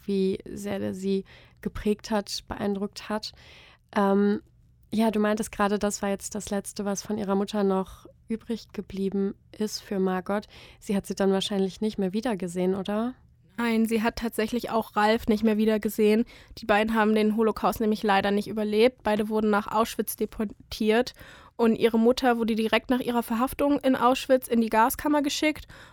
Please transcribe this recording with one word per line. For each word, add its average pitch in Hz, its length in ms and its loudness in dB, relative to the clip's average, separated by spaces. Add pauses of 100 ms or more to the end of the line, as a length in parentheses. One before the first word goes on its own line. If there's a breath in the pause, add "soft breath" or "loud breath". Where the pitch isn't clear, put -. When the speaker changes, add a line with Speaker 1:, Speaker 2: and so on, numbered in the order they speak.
Speaker 1:
wie 190 400 0
sehr 202 340 -8
der 208 140 -4
sie 196 320 -2 (360 soft breath)
geprägt - 480 -4
hat, 208 380 -4
beeindruckt 202 640 -6
hat. 214 240 -8 (640 soft breath)
Ähm, 202 460 4 (500)
ja, 220 200 2
du 214 80 0
meintest 208 320 0
gerade, 208 260 0
das 208 240 -2
war 202 80 -2
jetzt 196 260 -6
das 202 140 -8
Letzte, 202 360 -6
was 196 180 -4
von 214 140 -4
ihrer 196 180 -2
Mutter 202 300 0
noch 190 420 -2 (220)
übrig 226 420 -8
geblieben 196 640 -4 (160)
ist - 300 -6
für - 180 -4
Margot. 190 480 -2 (320 loud breath)
Sie - 160 -4
hat 196 100 -2
sie 190 100 -6
dann 190 180 2
wahrscheinlich 190 480 0
nicht 214 160 -2
mehr 185 160 -2
wiedergesehen, 190 640 -2
oder? 208 380 -4 (440)
Speaker 2:
Nein, 226 280 2
sie 220 160 0
hat 226 160 0
tatsächlich 226 520 -4
auch - 260 -4
Ralf 214 320 2
nicht 214 160 2
mehr 220 140 4
wiedergesehen. 220 680 2 (340 loud breath)
Die - 60 -16
beiden 220 280 2
haben 220 220 4
den 214 200 2
Holocaust 214 460 0
nämlich 214 220 0
leider 202 280 2
nicht 202 160 0
überlebt. 214 560 2
Beide 214 260 0
wurden 214 200 0
nach 208 180 2
Auschwitz - 480 -2
deportiert. 220 960 -2 (460 loud breath)
Und 226 160 4
ihre 226 220 4
Mutter 240 400 4
wurde 226 160 0
direkt 220 380 0
nach 247 80 2
ihrer 240 240 -2
Verhaftung 269 560 0
in 262 160 2
Auschwitz 254 520 2
in 233 140 2
die 220 80 0
Gaskammer 269 540 2
geschickt 302 420 -2 (260 loud breath)